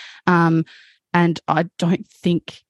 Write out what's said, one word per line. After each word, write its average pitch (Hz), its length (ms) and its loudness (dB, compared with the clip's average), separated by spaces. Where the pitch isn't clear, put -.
Um, 165 380 2
and 170 340 2
I 156 180 0
don't 175 280 -2
think, - 640 -6